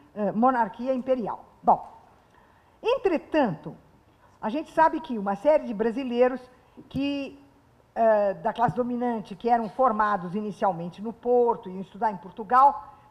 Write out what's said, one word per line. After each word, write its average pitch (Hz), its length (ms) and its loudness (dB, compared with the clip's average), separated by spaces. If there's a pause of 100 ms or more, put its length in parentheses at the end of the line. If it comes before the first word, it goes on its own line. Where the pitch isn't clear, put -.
(140)
eh, 202 160 -2
monarquia 240 640 0
imperial. 254 500 -4 (160)
Bom, - 320 2 (880)
entretanto, 311 920 -2 (680)
a 214 80 -6
gente 302 220 -6
sabe 320 300 2
que 233 180 -8
uma 202 160 -4
série 294 300 2
de 240 100 -6
brasileiros 240 680 0 (480)
que, 277 540 -6 (520)
eh, 214 400 2
da 196 180 -4
classe 226 240 -2
dominante, 240 580 -4
que 233 140 -6
eram 233 200 2
formados 208 680 0
inicialmente 190 680 -4
no 220 100 -10
Porto, 240 560 0
iam 185 120 -10
estudar 208 320 -6
em 190 40 -10
Portugal, 247 800 2 (160)